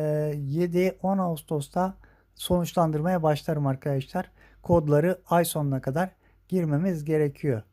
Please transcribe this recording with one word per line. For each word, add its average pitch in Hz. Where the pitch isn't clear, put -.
yedi, 175
on 196
Ağustos'ta 170
sonuçlandırmaya 170
başlarım 147
arkadaşlar. 139
Kodları 165
ay 170
sonuna 139
kadar 165
girmemiz 165
gerekiyor. 147